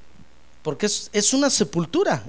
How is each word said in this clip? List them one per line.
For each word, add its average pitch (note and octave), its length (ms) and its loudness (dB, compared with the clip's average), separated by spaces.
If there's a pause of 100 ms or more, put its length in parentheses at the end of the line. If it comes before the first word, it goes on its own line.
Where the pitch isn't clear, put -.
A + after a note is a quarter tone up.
(640)
porque D3+ 240 -4
es, - 260 0
es G#3 200 2
una C#4 180 2
sepultura. G3 800 0